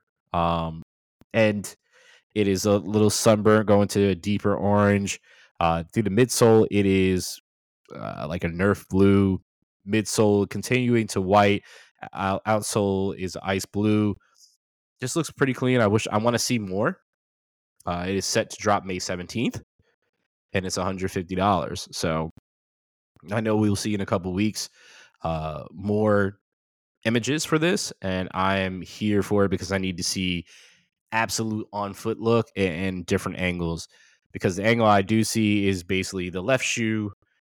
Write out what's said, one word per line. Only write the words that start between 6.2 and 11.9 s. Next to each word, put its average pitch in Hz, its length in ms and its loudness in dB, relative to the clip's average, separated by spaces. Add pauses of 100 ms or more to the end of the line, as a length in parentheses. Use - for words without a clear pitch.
It 101 160 2
is, 92 540 0 (540)
uh, 50 340 -10
like 82 140 -6
a 87 60 -2
Nerf 101 400 0
blue 98 520 4 (460)
midsole, 104 640 2
continuing 120 600 0
to 101 120 -4
white. 101 420 4 (520)